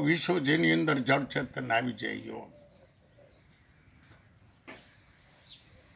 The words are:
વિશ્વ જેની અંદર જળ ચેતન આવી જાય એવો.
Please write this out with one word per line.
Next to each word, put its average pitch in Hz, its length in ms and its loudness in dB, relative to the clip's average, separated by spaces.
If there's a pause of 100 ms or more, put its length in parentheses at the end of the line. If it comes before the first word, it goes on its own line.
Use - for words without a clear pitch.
વિશ્વ 165 380 2
જેની 160 340 4
અંદર 160 240 2 (120)
જળ 135 160 4
ચેતન 127 480 -6
આવી 117 280 0
જાય 104 220 -6
એવો. 110 200 -12 (3500)